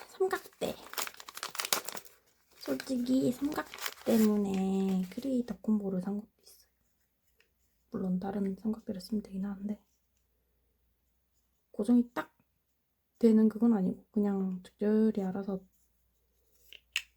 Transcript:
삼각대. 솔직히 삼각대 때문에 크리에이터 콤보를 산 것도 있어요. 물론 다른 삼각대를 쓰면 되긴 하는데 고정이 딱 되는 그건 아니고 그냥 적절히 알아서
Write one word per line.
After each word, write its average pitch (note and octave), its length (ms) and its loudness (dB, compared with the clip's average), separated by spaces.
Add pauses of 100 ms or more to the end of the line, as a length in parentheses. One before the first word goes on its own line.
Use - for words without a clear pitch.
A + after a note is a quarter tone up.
삼각대. - 640 -4 (1800)
솔직히 C4 720 0
삼각대 D4+ 420 -4 (340)
때문에 F#3+ 1040 2
크리에이터 A#3+ 500 -4
콤보를 G3 420 0
산 G3+ 140 -4
것도 G#3 120 -10 (140)
있어요. - 260 -20 (1200)
물론 F#3+ 280 -4
다른 G3 380 -4
삼각대를 G#3+ 440 -6
쓰면 G#3+ 220 -6
되긴 F#3+ 220 -8
하는데 G3+ 360 -8 (1900)
고정이 A#3+ 420 4
딱 - 220 -10 (840)
되는 A3 300 8
그건 A3 260 4
아니고 F#3+ 380 0
그냥 G3 500 0
적절히 G#3+ 600 2
알아서 F#3+ 380 -4 (1600)